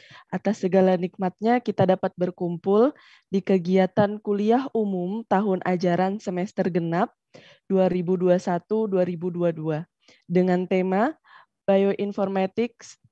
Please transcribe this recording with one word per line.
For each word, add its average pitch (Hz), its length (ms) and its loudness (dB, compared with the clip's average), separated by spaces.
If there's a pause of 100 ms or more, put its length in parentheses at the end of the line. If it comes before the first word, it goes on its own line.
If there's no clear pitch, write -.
(320)
atas 196 320 -4
segala 185 320 4
nikmatnya 190 640 -2
kita 202 240 -2
dapat 185 320 0
berkumpul 180 800 0 (320)
di 196 160 -2
kegiatan 190 800 2
kuliah 208 480 0
umum 202 560 -4
tahun 196 400 0
ajaran 185 560 0
semester 180 480 -4
genap 170 400 -2 (560)
dua 185 240 2
ribu 180 240 -2
dua 180 240 2
satu 208 480 -4
dua 185 160 0
ribu 180 240 -6
dua 175 240 -2
dua 160 320 -6 (400)
dengan 180 400 2
tema 190 560 0 (480)
Bioinformatics 196 1300 -2 (160)